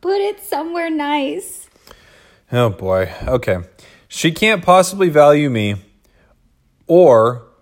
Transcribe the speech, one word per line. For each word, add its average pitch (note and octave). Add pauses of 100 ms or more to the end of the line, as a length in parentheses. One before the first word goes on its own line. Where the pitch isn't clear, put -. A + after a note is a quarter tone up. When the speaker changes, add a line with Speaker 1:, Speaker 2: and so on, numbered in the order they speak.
Speaker 1:
Put F#4+
it G4+
somewhere E4
nice. D4 (840)
Speaker 2:
Oh, A#2+
boy. F#2+ (140)
Okay. A#2+ (480)
"She -
can't G#3
possibly F#3
value D3
me G#2 (1120)
or B2 (180)